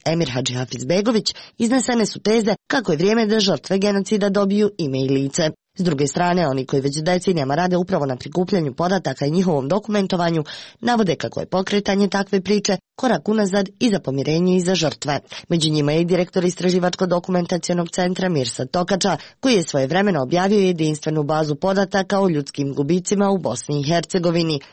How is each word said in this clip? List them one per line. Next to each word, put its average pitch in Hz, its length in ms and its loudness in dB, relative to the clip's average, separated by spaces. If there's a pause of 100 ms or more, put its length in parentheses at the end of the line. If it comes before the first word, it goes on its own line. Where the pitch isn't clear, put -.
Emir 160 240 0
Hadžihafizbegović, 131 1040 -2 (240)
iznesene 233 480 2
su - 140 -6
teze 214 340 2 (160)
kako 220 220 0
je 147 60 0
vrijeme 214 280 2
da 214 140 2
žrtve 190 380 0
genocida 202 500 0
dobiju 202 500 2
ime 135 200 -2
i 135 100 0
lice. 139 420 0 (280)
S 190 40 -2
druge 147 240 0
strane, 175 420 2
oni 135 180 -2
koji 139 160 0
već 143 200 -2
decenijama 170 520 0
rade 180 220 0
upravo 175 300 0
na 131 100 -2
prikupljanju 170 580 -2
podataka 160 520 -2
i 143 40 0
njihovom 156 380 0
dokumentovanju, 175 760 0 (360)
navode 226 340 2
kako - 260 -6
je - 60 -6
pokretanje 202 600 0
takve 196 320 -2
priče 196 360 0 (200)
korak 208 320 0
unazad 202 400 2 (120)
i 240 100 2
za 185 100 0
pomirenje 151 560 0
i 185 40 4
za 180 140 0
žrtve. 147 460 -2 (280)
Među 156 240 0
njima 147 200 2
je 160 80 2
i 175 40 2
direktor 175 400 0
Istraživačko-dokumentacionog 180 1500 0
centra 185 380 -2
Mirsa 127 380 -2
Tokača, 180 500 0 (240)
koji 262 140 4
je 180 80 4
svojevremeno 160 600 0
objavio 180 360 2
jedinstvenu 156 640 0
bazu 151 320 0
podataka 196 640 0
o 196 80 4
ljudskim 143 460 -2
gubicima 180 560 0
u 196 80 2
Bosni 143 420 -4
i 139 40 -2
Hercegovini. 165 760 0 (120)